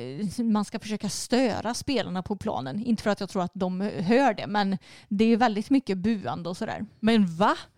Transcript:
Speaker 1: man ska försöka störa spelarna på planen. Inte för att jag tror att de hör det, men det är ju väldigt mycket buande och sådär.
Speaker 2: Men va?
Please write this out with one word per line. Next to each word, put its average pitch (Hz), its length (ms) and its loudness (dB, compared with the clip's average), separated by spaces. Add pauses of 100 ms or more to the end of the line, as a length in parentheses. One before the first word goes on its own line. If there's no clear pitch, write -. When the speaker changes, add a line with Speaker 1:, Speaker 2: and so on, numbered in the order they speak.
(380)
Speaker 1:
man 214 260 2
ska - 140 -8
försöka 208 300 -6
störa 233 680 0
spelarna 185 480 -2
på 202 140 -6
planen. 208 480 -6
Inte 233 180 0
för 214 80 0
att 202 100 0
jag 196 80 -6
tror 190 140 -2
att 175 120 -4
de 185 260 -2
hör 214 540 2
det, - 120 -8
men 196 320 0 (300)
det 208 160 2
är 226 40 6
ju 233 80 6
väldigt 226 340 2
mycket 262 280 2
buande 170 500 -2
och 180 80 -6
sådär. 208 300 -6 (140)
Speaker 2:
Men 214 260 4 (100)
va? 226 200 4 (220)